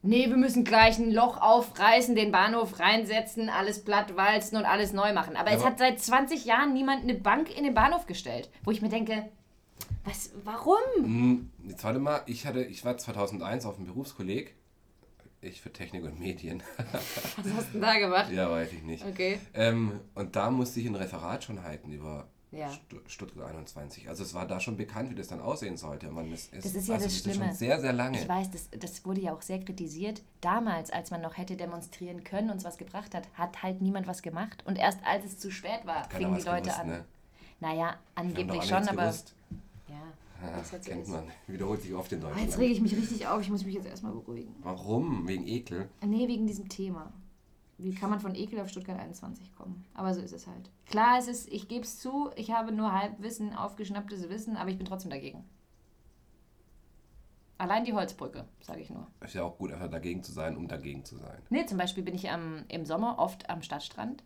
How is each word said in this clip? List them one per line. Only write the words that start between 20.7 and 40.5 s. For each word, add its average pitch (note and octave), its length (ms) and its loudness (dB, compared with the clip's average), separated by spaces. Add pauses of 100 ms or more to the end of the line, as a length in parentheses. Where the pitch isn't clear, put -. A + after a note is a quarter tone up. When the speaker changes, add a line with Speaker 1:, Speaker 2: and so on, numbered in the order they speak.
Speaker 2:
ich A#2 60 -4
ein G#2+ 100 -2
Referat F2+ 480 -6
schon G2 200 -10
halten D2+ 280 -10
über D2 360 -10 (280)
Speaker 1:
Ja. D3+ 160 -8
Speaker 2:
Stu-, - 360 -16
Stuttgart - 420 -12
einundzwanzig. D2+ 580 -14
Also F#2+ 160 -10
es F2+ 100 -10
war F2 140 -6
da F#2 120 -4
schon G#2+ 180 -4
bekannt, A#2 320 -6
wie A#2+ 60 -8
das - 120 -8
dann E2+ 140 -10
aussehen G#2+ 360 -4
sollte. D#2 320 -10
Man, D#2+ 220 -8
es, - 220 -12
es, F#3 100 -12
Speaker 1:
Das F#3 120 -4
ist F#3+ 120 -2
ja A3+ 80 2
Speaker 2:
also G#3 100 0
Speaker 1:
das F#3+ 80 0
Speaker 2:
das - 0 -
ist - 120 -4
schon G3 80 0
Speaker 1:
Schlimme. G3 200 0
Speaker 2:
sehr, C3 280 2
sehr C3 120 2
lange. B2 280 0
Speaker 1:
Ich - 80 -4
weiß, F#3 220 0
das, - 180 -12 (100)
das - 260 -12
wurde G3 160 -2
ja E3+ 120 -4
auch D#3+ 80 -10
sehr F#3+ 180 -6
kritisiert, F#3 640 -8 (200)
damals, F#3 480 0
als - 220 -6
man E3+ 100 -6
noch E3 160 -8
hätte F#3 200 -6
demonstrieren F3 640 -10
können G#3 260 -2
und G3 80 -4
es F#3 60 -8
was F3 140 -10
gebracht - 360 -10
hat, F#3 200 -6
hat F3 280 -4
halt F#3+ 200 -2
niemand F#3+ 260 0
was F3+ 140 -6
gemacht. E3+ 440 -8
Und G3 120 -2
erst F#3+ 280 4
als G3 200 0
es F#3+ 120 -12
zu G3 140 -8
spät G#3 340 -6
war, D#3+ 180 -2
Speaker 2:
Hat - 80 -10
keiner F#3 160 -2
Speaker 1:
fingen F#3 120 2
die F3 60 -6
Speaker 2:
was - 0 -
Speaker 1:
Leute F3 180 0
Speaker 2:
gewusst, - 160 -2
Speaker 1:
an. E3+ 80 -4
Speaker 2:
ne? F2 180 -6 (540)
Speaker 1:
Naja, D#3+ 180 -4
Speaker 2:
Wir E3 100 0
haben - 120 -6 (160)
Speaker 1:
angeblich F3+ 320 -2
Speaker 2:
doch F3+ 140 -2
alle F3 80 -2
Speaker 1:
schon, F#3 100 4
Speaker 2:
nichts G3+ 140 2
Speaker 1:
aber F#3 100 0
Speaker 2:
gewusst. - 320 -2 (540)
Speaker 1:
ja, D3 60 -12 (540)
Speaker 2:
Ja, E2+ 120 -8